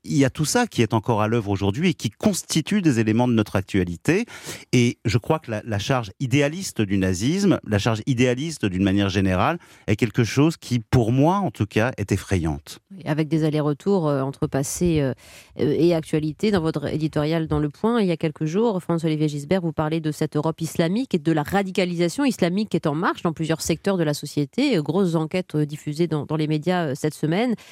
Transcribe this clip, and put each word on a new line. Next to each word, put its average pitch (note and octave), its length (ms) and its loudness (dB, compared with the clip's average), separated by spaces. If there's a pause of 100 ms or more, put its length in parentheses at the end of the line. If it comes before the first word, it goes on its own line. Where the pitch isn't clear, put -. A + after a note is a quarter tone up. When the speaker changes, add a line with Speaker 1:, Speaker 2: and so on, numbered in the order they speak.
Speaker 1:
il D#3 120 -2
y C#3 80 6
a C3 60 2
tout - 140 -4
ça A#3+ 220 2
qui - 140 -4
est A#2 140 2
encore A2 260 2
à G#2+ 80 2
l'œuvre A2 220 0
aujourd'hui G2+ 400 0
et D3+ 40 0
qui - 160 -6
constitue - 720 0
des C#3+ 200 2
éléments A2+ 280 2
de A#2+ 60 2
notre A2 220 2
actualité. F#2+ 720 0 (460)
Et B2 320 4
je A2+ 140 2
crois D#3 220 0
que - 100 -12
la, G#2+ 160 -6
la G#2 120 -4
charge A2+ 420 -2
idéaliste C#3+ 600 0
du G2+ 180 2
nazisme, B2 680 2
la G#2 120 0
charge A2 280 0
idéaliste B2+ 580 0
d'une F#2+ 200 2
manière G2 240 2
générale, G2 500 2 (300)
est G#2 80 2
quelque A#2 280 2
chose C#3+ 320 2
qui, - 220 -4
pour A2+ 340 2
moi D3 260 4
en F3+ 120 -2
tout G#2+ 160 -2
cas, A2 300 0
est G#2 160 -2
effrayante. E2 640 -2 (120)
Speaker 2:
Oui, F#3+ 140 -18
avec D3+ 240 -2
des D#3 160 0
allers-retours, D3+ 640 0
euh, C#3 140 0
entre C3+ 240 -4
passé, D3+ 540 0
euh, C3 120 0 (480)
euh, C#3 160 2
et E3+ 180 4
actualité. D#3 560 -2
Dans G3+ 100 2
votre D#3 260 -4
éditorial D#3 640 -2
dans D3+ 100 0
Le D3+ 100 0
Point, A3+ 320 -2
il G3+ 60 2
y F3 60 2
a D#3+ 40 -2
quelques D#3 280 -4
jours, F#3+ 380 0
François-Olivier D#3 460 0
Gisbert, D3 320 -2
vous E3+ 120 -2
parlez D#3+ 280 -2
de D3+ 120 -4
cette D3+ 240 -4
Europe D#3 240 -2
islamique F3+ 540 -2
et F#3+ 40 2
de D#3 140 0
la D#3 100 2
radicalisation F3+ 840 0
islamique G3+ 440 0
qui - 80 -4
est E3 100 0
en D3 80 0
marche F3+ 280 -2
dans E3+ 100 0
plusieurs D#3 280 -2
secteurs F#3+ 360 -2
de E3+ 80 2
la D3 100 0
société. E3 600 -2
Euh, D#3 60 0
grosses E3 320 0
enquêtes, E3 400 -2
euh, D3+ 120 2
diffusées D3+ 400 -4
dans, D#3 200 -2
dans D#3 100 -4
les D#3 100 0
médias, D#3 420 0
euh, B2+ 60 -2
cette D3+ 200 -4
semaine. G3+ 400 0 (180)